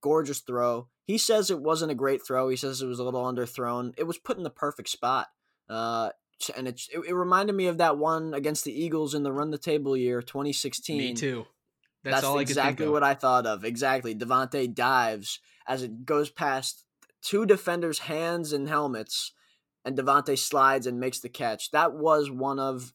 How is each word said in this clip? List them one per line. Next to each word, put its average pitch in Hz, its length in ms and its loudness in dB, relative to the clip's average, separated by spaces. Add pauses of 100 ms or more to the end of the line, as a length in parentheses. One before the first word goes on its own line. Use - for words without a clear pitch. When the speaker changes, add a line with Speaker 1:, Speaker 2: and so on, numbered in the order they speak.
Speaker 1:
gorgeous 143 380 2
throw. 120 480 -2 (160)
He 214 160 -2
says 214 320 2
it 165 80 0
wasn't 156 320 0
a 135 40 -2
great 135 300 0
throw. 131 240 0
He 131 60 0
says 135 260 -4
it 131 60 -4
was 123 100 -6
a 123 60 -4
little 127 200 -2
underthrown. 123 720 -4
It 165 100 -2
was 165 120 -4
put 247 200 -4
in 185 60 -8
the 151 60 -6
perfect - 400 -6
spot. 123 380 0 (420)
Uh, 113 400 -2 (480)
and 127 100 -6
it, 123 140 -10 (100)
it, 160 80 -6 (100)
it 180 40 -2
reminded 180 400 2
me 190 140 2
of 170 100 0
that 160 220 4
one 160 340 0
against 147 320 -2
the 143 80 -6
Eagles 156 400 -2
in 147 80 0
the 139 100 0
run 147 200 -2
the 147 80 -6
table 147 360 0
year, 123 280 0
twenty 143 280 -4
sixteen. 143 460 -4
Speaker 2:
Me 127 160 -2
too. 120 320 -4 (580)
That's 135 140 0
Speaker 1:
That's 135 80 2
Speaker 2:
all 139 120 2
I 139 40 2
could 139 80 -2
Speaker 1:
exactly 143 360 2
Speaker 2:
think - 20 2
of. 151 60 2
Speaker 1:
what 147 100 4
I 139 100 4
thought 127 320 4
of. 104 180 -2
Exactly. 120 520 0
Davante 127 580 0
dives 120 640 2 (280)
as 131 160 -2
it 120 220 -10
goes 147 240 2
past - 560 -4 (360)
two 214 240 0
defenders' 175 540 2
hands 165 520 -4
and 143 160 -2
helmets, 143 640 -2 (500)
and 131 120 -4
Davante 139 420 4
slides 135 500 4
and 123 120 -2
makes 127 200 -2
the 120 100 -10
catch. 113 420 -4
That 151 220 4
was 151 360 4
one 135 300 -2
of 127 360 -4